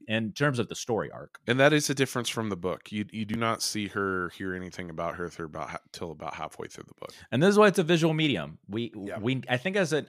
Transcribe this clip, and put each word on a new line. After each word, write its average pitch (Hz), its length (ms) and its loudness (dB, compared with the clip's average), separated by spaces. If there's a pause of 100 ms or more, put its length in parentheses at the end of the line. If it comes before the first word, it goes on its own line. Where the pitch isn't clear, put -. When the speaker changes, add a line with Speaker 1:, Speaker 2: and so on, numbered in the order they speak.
Speaker 1:
in 110 240 0
terms 143 260 0
of 104 120 -2
the - 40 -10
story 95 380 -2
arc. - 340 -16
Speaker 2:
And 127 140 2
that 143 120 8
is 151 200 4
a - 20 0
difference 131 360 0
from 110 200 -2
the 98 80 -2
book. 87 340 -4
You, 104 200 -2
you 110 140 -6
do 110 100 -4
not 113 260 0
see 104 280 -2
her, 95 400 0
hear 92 260 -6
anything 90 340 -8
about 82 280 -4
her 87 120 -6
through 82 180 -8
about 76 220 -8
ha-, 82 100 -8 (120)
till - 180 -8
about 76 240 -10
halfway - 340 -10
through - 200 -14
the - 120 -20
book. - 140 -14 (180)
Speaker 1:
And 131 120 4
this 185 60 8
is 208 100 6
why 214 80 10
it's 190 100 6
a 190 60 4
visual 160 320 4
medium. 98 420 0 (100)
We, 113 280 -4
Speaker 2:
Yeah. 98 240 -8
Speaker 1:
we, 123 300 0
I 123 80 4
think 190 180 -4
as 175 180 2
a, 139 160 0